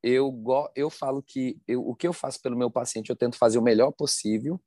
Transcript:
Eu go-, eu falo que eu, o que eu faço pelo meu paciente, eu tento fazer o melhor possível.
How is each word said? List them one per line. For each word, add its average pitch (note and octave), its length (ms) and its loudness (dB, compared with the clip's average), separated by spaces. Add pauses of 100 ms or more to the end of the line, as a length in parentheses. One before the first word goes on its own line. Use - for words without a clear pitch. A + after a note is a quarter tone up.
Eu C3 260 2
go-, B2+ 460 -2
eu D3 120 -2
falo C#3 320 -4
que C3 460 -6
eu, B2+ 180 -2
o A#2 120 -6
que - 100 -4
eu F3 60 2
faço - 280 -8
pelo B2 160 -4
meu B2 140 0
paciente, A2+ 400 -4
eu A#2+ 60 0
tento B2 200 0
fazer A#2 220 4
o A2+ 40 4
melhor A#2+ 280 6
possível. C3+ 760 -2